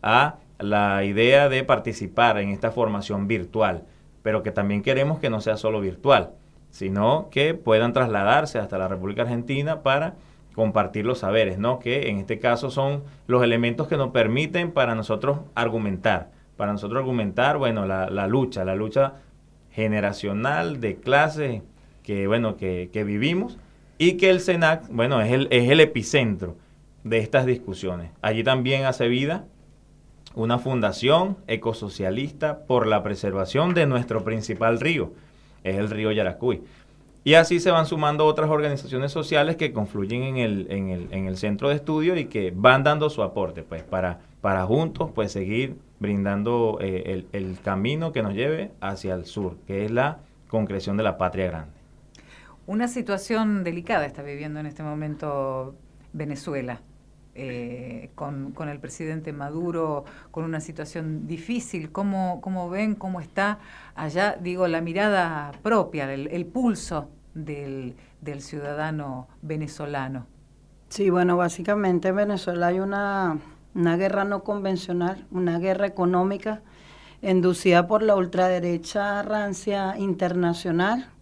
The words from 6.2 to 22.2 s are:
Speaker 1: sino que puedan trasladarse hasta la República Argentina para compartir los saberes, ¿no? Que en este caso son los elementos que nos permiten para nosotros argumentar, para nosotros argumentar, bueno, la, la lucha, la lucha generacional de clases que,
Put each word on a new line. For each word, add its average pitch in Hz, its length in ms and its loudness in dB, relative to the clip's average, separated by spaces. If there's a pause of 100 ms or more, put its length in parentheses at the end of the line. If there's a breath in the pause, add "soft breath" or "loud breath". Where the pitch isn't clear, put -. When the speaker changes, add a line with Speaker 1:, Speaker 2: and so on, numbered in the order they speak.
Speaker 1:
sino 110 600 0
que 151 240 2
puedan 117 380 4
trasladarse 120 680 2
hasta 101 180 -4
la 92 120 0
República 98 340 -4
Argentina 127 600 -2
para 147 320 2 (400 soft breath)
compartir 107 520 2
los 127 140 0
saberes, 98 380 2
¿no? 120 200 0
Que 131 300 -2
en 104 100 -2
este 104 220 -4
caso 120 300 0
son 139 340 -2 (240 loud breath)
los 123 160 6
elementos 120 420 2
que 160 100 0
nos 135 140 0
permiten 151 600 2
para 117 240 2
nosotros 113 420 0 (160)
argumentar, 107 760 0 (260 soft breath)
para 104 160 -2
nosotros 104 260 -4
argumentar, 127 580 0
bueno, 113 300 0
la, 95 240 -2
la 98 160 0
lucha, 110 380 2
la 95 100 0
lucha 120 400 0 (560 loud breath)
generacional 110 1120 -2
de 101 160 -4
clases 143 680 2 (400 soft breath)
que, 98 240 -2